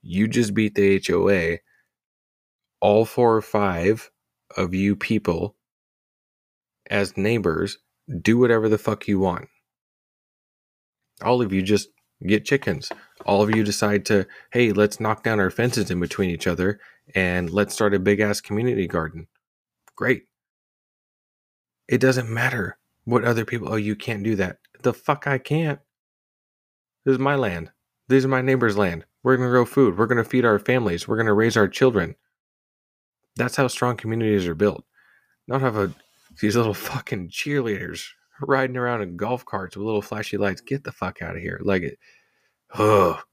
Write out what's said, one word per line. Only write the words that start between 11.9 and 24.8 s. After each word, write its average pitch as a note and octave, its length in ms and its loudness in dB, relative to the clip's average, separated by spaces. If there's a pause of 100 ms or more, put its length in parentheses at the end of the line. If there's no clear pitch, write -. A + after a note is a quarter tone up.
get G#2 180 2
chickens. G2+ 460 -2 (340)
All G2+ 180 2
of G#2 120 0
you A2 80 2
decide G#2 440 -2
to, G2 200 2 (240)
"Hey, A#2+ 220 2
let's G#2 260 2
knock A2 240 -2
down A2+ 160 0
our F#2+ 120 2
fences A2+ 420 -2
in F2+ 80 -2
between F2 300 -2
each E2+ 180 -4
other F2+ 320 -2 (340)
and F2+ 360 0
let's G2+ 240 0
start G#2 200 2
a F#2+ 60 2
big-ass G#2 400 0
community G#2+ 480 -2
garden." E2 400 -6 (680)
Great. - 300 -4 (1600)
It B2 120 2
doesn't B2+ 300 2
matter A#2 480 -4 (260)
what A#2 200 0
other A#2 200 0
people, G#2+ 280 -6
"Oh, A2 40 -2
you G#2+ 200 -2
can't G#2 260 -8
do A2 140 -2
that." F#2 220 -4 (240)